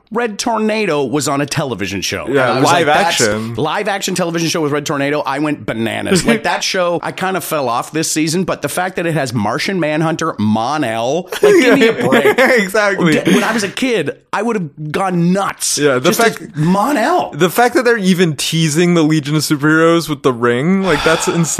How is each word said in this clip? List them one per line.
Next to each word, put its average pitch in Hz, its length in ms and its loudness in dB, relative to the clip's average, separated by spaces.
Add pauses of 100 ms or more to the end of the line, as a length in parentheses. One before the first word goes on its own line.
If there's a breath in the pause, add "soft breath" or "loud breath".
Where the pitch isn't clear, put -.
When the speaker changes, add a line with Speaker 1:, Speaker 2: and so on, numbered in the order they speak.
(120)
Speaker 1:
Red 214 260 -2
Tornado 214 680 0
was 135 240 0
on 143 100 0
a 143 60 0
television 101 560 -4
show. 90 260 -6
Speaker 2:
Yeah, 127 220 2
Speaker 1:
And 120 80 0
I - 20 0
was 139 60 2
Speaker 2:
live 170 220 2
Speaker 1:
like, 147 100 4
"That's 170 240 2
Speaker 2:
action. 110 340 -2
Speaker 1:
live 165 320 -4
action 196 280 -4
television 170 340 -2
show 165 120 -2
with 147 120 0
Red 147 120 -2
Tornado." 143 360 -2
I 135 180 -4
went 147 260 -4
bananas. 110 600 -4
Speaker 2:
<laughs> - 60 2
Speaker 1:
Like, 220 120 0
that 190 200 -4
show, 175 380 -2
I 156 100 -6
kind 185 260 -4
of 165 60 -6
fell 143 260 -4
off 120 220 -4
this 151 200 -2
season, 165 320 0
but 151 180 -6
the 139 80 -4
fact 180 280 -4
that 180 80 -2
it 165 80 0
has 135 200 -2
Martian 131 460 -2
Manhunter, 160 600 0
Mon-El, 117 840 0
like, - 180 -10
give - 380 6
me 226 80 4
a 226 60 2
Speaker 2:
<laughs> - 140 -2
Speaker 1:
break. - 300 4
Speaker 2:
Exactly. 202 840 2
Speaker 1:
When 190 240 2
I 208 100 -2
was 220 100 -2
a 190 60 -4
kid, 202 540 -4 (100)
I 190 80 -2
would 226 140 -2
have 151 360 -8
gone 180 420 0
nuts. - 440 -2
Speaker 2:
Yeah, 139 220 2
the 135 120 2
Speaker 1:
Just 226 100 0
Speaker 2:
fact 226 200 0
Speaker 1:
as - 140 -16
Mon-El. 220 760 0
Speaker 2:
the 165 180 0
fact 240 260 2
that 254 80 2
they're 233 140 2
even 180 380 2
teasing 165 580 0
the 170 100 4
Legion 151 320 2
of 151 60 2
Superheroes 160 680 2
with 143 140 -6
the 139 100 4
ring, 127 500 0
like, 156 200 0
that's 160 240 0
Speaker 1:
<sighs> 170 120 0 (200)